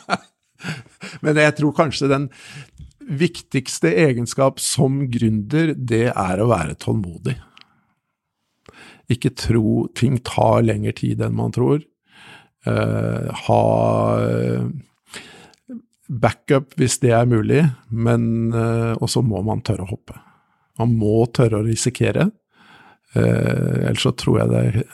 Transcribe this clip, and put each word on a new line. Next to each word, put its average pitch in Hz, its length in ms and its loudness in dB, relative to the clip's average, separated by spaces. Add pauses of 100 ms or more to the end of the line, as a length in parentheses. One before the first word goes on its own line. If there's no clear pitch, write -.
(160)
<laughs> - 1080 -14
Men 151 160 2
jeg 151 180 4
tror 147 160 0
kanskje 143 340 0
den 139 220 0 (760)
viktigste 160 880 -2
egenskap 135 680 2
som 139 500 0
gründer, 117 640 0
det 117 360 0
er 95 320 0
å 117 80 2
være 87 320 0
tålmodig. 107 540 -4 (1800)
Ikke 123 260 0
tro 113 560 0
ting 123 320 2
tar 113 400 2
lengre 107 300 -2
tid 113 260 -4
enn 113 160 -4
man 113 160 -4
tror. 135 300 0 (840)
Eh, 110 600 -2 (180)
ha, 110 160 2 (560)
eh, 117 480 -2 (1400)
backup 131 720 -2
hvis 127 240 0
det 120 120 4
er 120 160 4
mulig, 113 320 2 (280)
men, 113 640 0
eh, 117 440 0
og 117 120 -2
så 143 120 0
må 104 240 0
man 107 160 -2
tørre 95 240 -4
å 98 60 -10
hoppe. - 260 -12 (600)
Man 117 200 2
må 110 340 2
tørre 110 280 2
å 107 60 -2
risikere, 113 640 0 (840)
eh, 117 720 2
ellers 110 160 -2
så 127 160 2
tror 117 220 0
jeg 117 100 2
det 117 160 2
er, 117 160 0 (120)